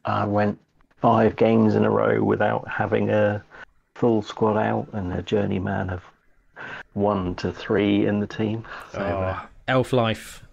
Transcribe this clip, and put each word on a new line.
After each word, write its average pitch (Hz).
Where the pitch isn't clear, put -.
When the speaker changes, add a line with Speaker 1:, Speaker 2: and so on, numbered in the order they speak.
Speaker 1:
I 104
went 104
five 113
games 110
in 107
a 107
row 107
without 104
having 107
a 104
full 113
squad 107
out, 110
and 92
a 92
journeyman 98
of 90
one 98
to 90
three 101
in 104
the 104
team. 110
So, -
Speaker 2:
Oh, -
Speaker 1:
uh, 92
Speaker 2:
Elf 127
life. 113